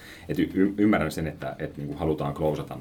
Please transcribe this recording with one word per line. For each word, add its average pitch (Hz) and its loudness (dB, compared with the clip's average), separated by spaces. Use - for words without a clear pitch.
Et 85 -2
y-, 82 2
y-, 95 4
ymmärrän 98 4
sen, 82 -2
että, 71 -6
et - -6
niinku 73 -6
halutaan 73 -2
klousata 73 -2